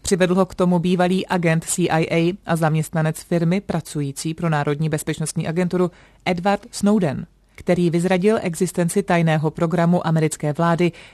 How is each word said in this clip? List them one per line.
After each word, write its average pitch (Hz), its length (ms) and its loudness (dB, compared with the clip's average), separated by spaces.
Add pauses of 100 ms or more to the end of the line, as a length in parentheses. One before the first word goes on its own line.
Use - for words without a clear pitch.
Přivedl 180 340 0
ho 190 100 4
k - 100 -16
tomu 180 240 2
bývalý 180 480 0
agent 165 360 0
C - 240 -2
I 160 220 0
A 170 360 0
a 165 100 0
zaměstnanec 156 640 -2
firmy 175 420 -2
pracující 151 720 -6
pro 170 160 -4
Národní 147 400 0
bezpečnostní 156 580 -4
agenturu 180 440 0 (340)
Edward 185 460 0
Snowden, 190 540 0 (300)
který 175 340 0
vyzradil 185 520 2
existenci 180 600 -2
tajného 160 480 2
programu 170 560 0
americké 156 460 0
vlády 170 380 2 (220)